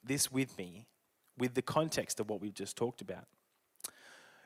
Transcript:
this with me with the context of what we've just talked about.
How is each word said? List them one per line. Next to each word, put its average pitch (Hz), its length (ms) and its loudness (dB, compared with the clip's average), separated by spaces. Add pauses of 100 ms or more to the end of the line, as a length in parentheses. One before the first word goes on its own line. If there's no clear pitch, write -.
this 135 280 2
with 131 260 0
me 90 300 -10 (500)
with 123 180 2
the 127 60 6
context - 580 2
of 107 100 -2
what 104 100 0
we've 101 140 -4
just - 240 -6
talked 120 240 -2
about. 95 240 -10 (1200)